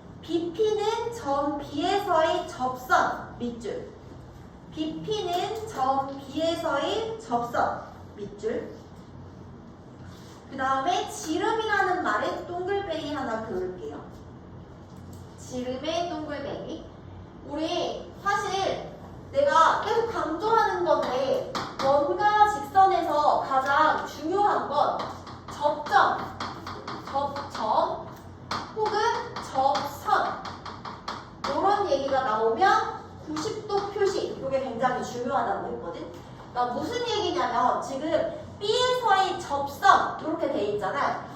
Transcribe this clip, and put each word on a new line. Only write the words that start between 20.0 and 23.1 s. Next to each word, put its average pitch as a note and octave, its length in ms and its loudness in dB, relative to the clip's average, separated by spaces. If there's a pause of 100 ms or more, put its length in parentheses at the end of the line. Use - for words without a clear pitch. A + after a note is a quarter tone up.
강조하는 F#4 720 2
건데 C5 680 2 (320)
원과 F#4+ 680 6
직선에서 E4 840 6